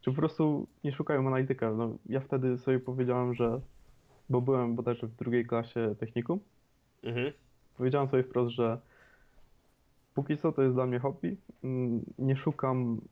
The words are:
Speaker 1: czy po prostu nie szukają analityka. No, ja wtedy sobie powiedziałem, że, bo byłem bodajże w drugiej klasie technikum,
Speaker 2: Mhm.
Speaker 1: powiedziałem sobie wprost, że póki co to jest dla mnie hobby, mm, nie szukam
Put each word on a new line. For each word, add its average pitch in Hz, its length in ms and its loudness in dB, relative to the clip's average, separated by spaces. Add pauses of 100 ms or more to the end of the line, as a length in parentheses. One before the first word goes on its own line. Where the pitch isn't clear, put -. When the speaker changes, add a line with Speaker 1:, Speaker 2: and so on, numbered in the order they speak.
Speaker 1:
czy 127 100 0
po 135 60 -2
prostu 156 500 0 (160)
nie 147 80 -2
szukają 139 360 0
analityka. 131 440 0
No, 113 340 -2
ja 131 140 -2
wtedy 131 380 0
sobie 131 220 2
powiedziałem, 123 540 0
że, 120 280 0 (680)
bo 127 120 4
byłem 123 340 2
bodajże 120 320 -4
w 113 80 -12
drugiej 120 300 0
klasie 117 540 -2
technikum, 127 400 -4 (640)
Speaker 2:
Mhm. 123 300 -4 (440)
Speaker 1:
powiedziałem 135 320 2
sobie 131 140 4
wprost, 123 280 0
że 117 280 0 (1300)
póki 143 240 -2
co 160 140 0
to 147 100 2
jest 131 140 6
dla 127 100 2
mnie 123 140 0
hobby, 139 380 -4 (260)
mm, 127 420 -2 (140)
nie 135 160 2
szukam 127 680 0 (100)